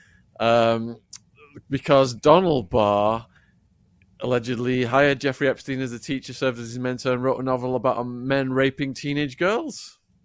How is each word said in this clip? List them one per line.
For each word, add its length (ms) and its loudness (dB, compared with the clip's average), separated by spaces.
um, 580 2
because 440 4
Donald 560 4
Barr 580 2
allegedly 640 -2
hired 360 2
Jeffrey 280 -2
Epstein 320 -4
as 120 -8
a 60 -10
teacher, 340 -8
served 260 -4
as 100 -10
his 100 -10
mentor, 340 -2
and 100 -2
wrote 160 0
a 40 -6
novel 320 -2
about 240 0
a 60 -4
men 480 -4
raping 400 0
teenage 440 -6
girls. 640 -4